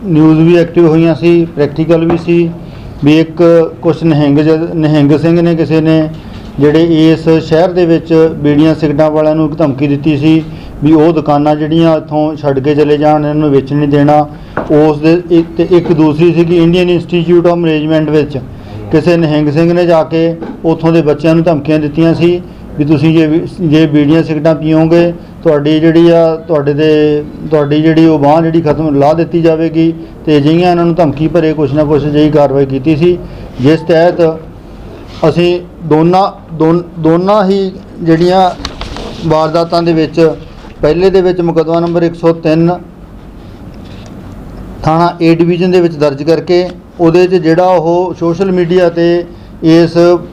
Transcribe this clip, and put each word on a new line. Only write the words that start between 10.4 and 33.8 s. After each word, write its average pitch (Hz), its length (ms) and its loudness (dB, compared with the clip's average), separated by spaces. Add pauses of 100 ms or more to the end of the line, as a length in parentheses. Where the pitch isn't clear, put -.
ਵੀ 151 100 4
ਉਹ 165 200 4
ਦੁਕਾਨਾਂ 147 420 0
ਜਿਹੜੀਆਂ 160 420 2
ਇੱਥੋਂ 151 380 -4
ਛੱਡ 143 240 -2
ਕੇ 143 160 0
ਚਲੇ 147 220 2
ਜਾਣ, 151 220 2
ਇਹਨਾਂ 147 160 -2
ਨੂੰ 151 140 0
ਵੇਚਣ 139 260 0
ਨਹੀਂ 147 140 0
ਦੇਣਾ। 147 300 2 (520)
ਉਸ 151 280 2
ਦੇ 160 180 2 (120)
ਇੱਕ, 165 180 2 (100)
ਤੇ 170 140 -2
ਇੱਕ 175 220 2
ਦੂਸਰੀ 156 400 2
ਸੀਗੀ 170 240 0
ਇੰਡੀਅਨ 175 320 2
ਇੰਸਟੀਚਿਊਟ 175 580 0
ਆਫ 175 100 2
ਮੈਨੇਜਮੈਂਟ 156 520 0
ਵਿੱਚ 151 280 0 (540)
ਕਿਸੇ 165 260 2
ਨਿਹੰਗ 151 320 0
ਸਿੰਘ 165 240 0
ਨੇ 175 120 0
ਜਾ 165 180 2
ਕੇ 165 320 -2 (300)
ਉੱਥੋਂ 160 260 0
ਦੇ 165 100 2
ਬੱਚਿਆਂ 147 340 0
ਨੂੰ 165 80 2
ਧਮਕੀਆਂ 156 360 0
ਦਿੱਤੀਆਂ 156 340 0
ਸੀ 175 280 0 (360)
ਵੀ 147 80 -2
ਤੁਸੀਂ 151 280 2
ਜੇ 160 140 4
ਵੀ, 160 140 0 (200)
ਜੇ 160 260 2
ਬੀੜੀਆਂ 147 360 2
ਸਿਗਰਟਾਂ 156 320 0
ਪੀਓਗੇ, 160 580 2 (300)
ਤੁਹਾਡੀ 151 360 2
ਜਿਹੜੀ 165 300 4
ਆ, 165 260 2 (120)
ਤੁਹਾਡੇ 147 260 -2
'ਤੇ, 151 500 2 (260)
ਤੁਹਾਡੀ 147 320 0
ਜਿਹੜੀ 160 240 2
ਉਹ 156 140 2
ਬਾਂਹ 147 220 2
ਜਿਹੜੀ 165 200 0
ਖਤਮ, 151 380 -2
ਲਾਹ 143 140 2
ਦਿੱਤੀ 165 280 -2
ਜਾਵੇਗੀ। 160 520 0 (320)
ਤੇ 151 120 2
ਅਜਿਹੀਆਂ 165 340 2
ਇਹਨਾਂ 170 140 2
ਨੂੰ 170 100 0
ਧਮਕੀ 156 320 0
ਭਰੇ 160 260 0
ਕੁਛ 143 200 -2
ਨਾ 151 100 0
ਕੁਛ 143 220 0
ਅਜਿਹੀ 151 260 2
ਕਾਰਵਾਈ 143 340 2
ਕੀਤੀ 135 300 -2
ਸੀ, 175 220 0 (440)
ਜਿਸ 156 200 2